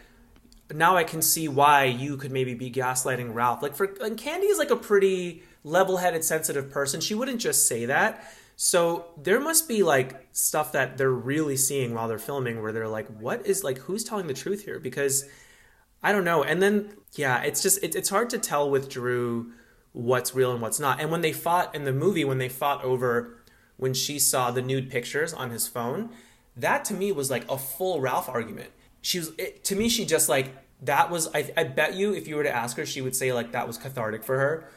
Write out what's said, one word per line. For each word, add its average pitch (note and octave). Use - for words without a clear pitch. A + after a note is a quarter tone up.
"Now E3+
I E3+
can E3
see D#3
why C#3+
you C3
could C3+
maybe C3
be B2
gaslighting B2
Ralph." A#2+
Like, A3
for, G3
and A3
Candy F4
is, G4
like, C#4+
a B3
pretty F#3+
level-headed, F3+
sensitive D#3
person. C#3
She G#3
wouldn't B3+
just -
say A#2
that. F3
So E3+
there F3
must D#4+
be, A3
like, C#3
stuff D3+
that C3
they're C3+
really C3+
seeing C3
while A2+
they're A2
filming B2
where G#2+
they're A2
like, A2
"What A#2
is, G3
like, C3+
who's A3
telling G3+
the C3+
truth F#3+
here?" -
Because C3+
I F3+
don't G3+
know. E3+
And E3
then, G#3
yeah, C3
it's D3
just, -
it, E3+
it's F3+
hard A3
to A#3+
tell D3
with C3+
Drew A#2+
what's B2
real B2+
and A#2+
what's A2+
not. C#3+
And D#3
when E3+
they D#3+
fought E3+
in D3
the C3+
movie, D#3+
when C3+
they B2+
fought C#3+
over, B2
when C3
she D3
saw C3
the B2+
nude C3
pictures C#3+
on B2+
his A2+
phone, C#3+
that F3+
to G3+
me G3
was, C#3
like, A#2+
a C3+
full F3+
Ralph C3
argument. A2+
She -
was, D#3+
it, -
to G3
me, A3+
she A3+
just, D#3
like, C3+
that D3
was, E3
I, C3
I E3
bet D3+
you G3
if D#3+
you D#3
were D3
to C#3+
ask A#2+
her, D#3
she C3+
would B2+
say, C3
like, A#2+
that B2+
was A#2
cathartic C3+
for C3
her. D#3